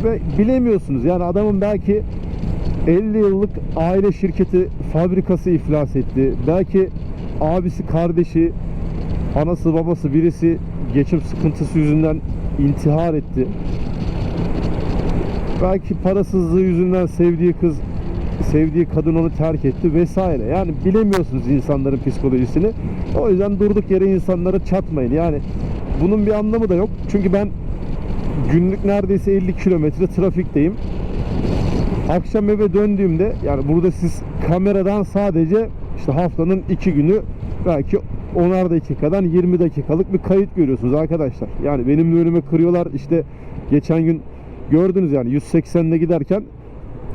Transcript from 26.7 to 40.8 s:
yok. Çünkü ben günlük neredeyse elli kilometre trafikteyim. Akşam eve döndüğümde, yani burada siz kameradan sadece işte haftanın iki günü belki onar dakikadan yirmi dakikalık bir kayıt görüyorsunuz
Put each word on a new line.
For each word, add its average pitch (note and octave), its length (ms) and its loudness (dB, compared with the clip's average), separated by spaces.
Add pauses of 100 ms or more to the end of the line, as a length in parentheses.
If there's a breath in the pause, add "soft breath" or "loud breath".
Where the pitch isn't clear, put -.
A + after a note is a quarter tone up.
yok. G3+ 140 2 (200)
Çünkü F#3 240 2
ben G3+ 160 2 (1040)
günlük F#3 340 2
neredeyse G3 460 0
elli F#3+ 240 0
kilometre E3 520 0
trafikteyim. F3 640 0 (1400)
Akşam G3+ 400 0
eve G#3 240 2
döndüğümde, G3 600 2 (120)
yani C#3+ 220 0
burada E3 240 4
siz - 300 -2 (260)
kameradan G3 560 2
sadece G3 640 0 (280)
işte - 140 -2
haftanın E3+ 580 0
iki F#3 240 0
günü D#3+ 260 2 (460)
belki E3 320 2 (380)
onar F3+ 340 4
dakikadan D#3+ 540 0
yirmi F3 360 2
dakikalık D#3+ 540 0
bir F#3 40 2
kayıt G3 380 0
görüyorsunuz B2+ 380 2